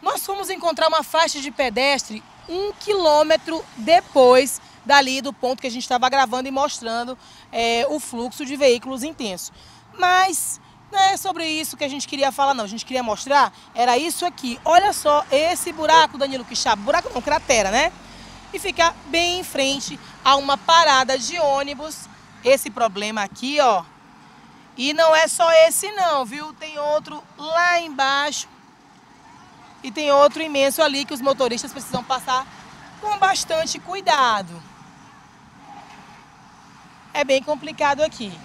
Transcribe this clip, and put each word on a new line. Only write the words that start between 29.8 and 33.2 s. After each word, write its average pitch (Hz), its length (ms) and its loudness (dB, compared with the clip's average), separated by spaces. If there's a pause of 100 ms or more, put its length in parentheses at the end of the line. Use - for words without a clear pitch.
E 254 80 -12
tem 294 200 -4
outro 285 320 4
imenso 285 400 0
ali 285 220 0
que - 100 -10
os 247 60 -10
motoristas 254 520 -2
precisam 254 300 -8
passar 262 440 -4 (540)
com 415 180 -4
bastante 330 600 0